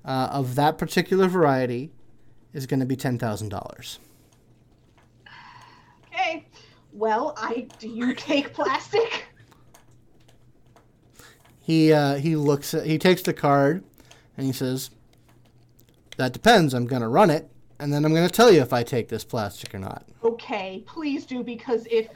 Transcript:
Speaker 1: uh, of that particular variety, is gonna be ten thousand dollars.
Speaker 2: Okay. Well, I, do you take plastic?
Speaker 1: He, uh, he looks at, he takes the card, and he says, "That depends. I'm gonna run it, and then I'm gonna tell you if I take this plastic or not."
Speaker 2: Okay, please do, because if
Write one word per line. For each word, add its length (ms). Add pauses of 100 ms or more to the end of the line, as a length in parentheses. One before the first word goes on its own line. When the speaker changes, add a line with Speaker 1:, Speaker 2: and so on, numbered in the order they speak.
Speaker 1:
uh, 260
of 240
that 220
particular 500
variety, 640 (640)
is 120
gonna 200
be 100
ten 240
thousand 300
dollars. 500 (2000)
Speaker 2:
Okay. 400 (460)
Well, 440
I, 300 (100)
do 120
you 240
take 400
plastic? 720 (2250)
Speaker 1:
He, 320
uh, 240
he 220
looks 360
at, 120
he 120
takes 240
the 120
card, 500 (540)
and 80
he 80
says, 380 (1200)
"That 160
depends. 420
I'm 120
gonna 240
run 200
it, 200 (300)
and 120
then 140
I'm 80
gonna 160
tell 200
you 120
if 100
I 120
take 260
this 160
plastic 500
or 40
not." 260 (180)
Speaker 2:
Okay, 640
please 380
do, 180
because 480
if 240